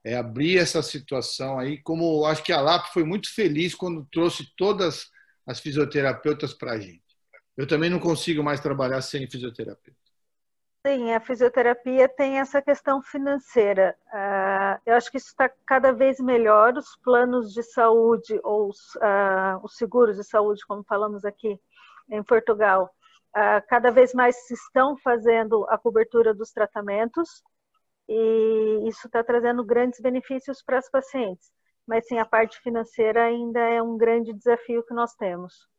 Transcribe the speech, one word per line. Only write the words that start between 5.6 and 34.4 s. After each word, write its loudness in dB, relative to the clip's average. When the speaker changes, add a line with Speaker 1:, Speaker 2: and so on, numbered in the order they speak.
Speaker 1:
fisioterapeutas -2
pra -8
gente. -18
Eu -6
também 0
não 0
consigo -2
mais -2
trabalhar -4
sem -10
fisioterapeuta. -14
Speaker 2:
Sim, -2
a 0
fisioterapia 2
tem -2
essa -2
questão 0
financeira. 0
Ah, -2
eu 2
acho 0
que -8
isso -12
tá 2
cada 4
vez 2
melhor, 4
os -10
planos 2
de -6
saúde, 2
ou -2
os, -18
ah, 0
os -20
seguros 2
de -10
saúde, 0
como -10
falamos -4
aqui -8
em -6
Portugal, 2
ah, 2
cada 2
vez 6
mais 2
se -12
estão 0
fazendo 2
a 0
cobertura 2
dos -12
tratamentos, -4
e 0
isso -10
tá -2
trazendo 0
grandes 0
benefícios -6
para -2
as -6
pacientes. -6
Mas -2
sim, -4
a 0
parte 0
financeira 0
ainda -2
é 0
um -4
grande -2
desafio -2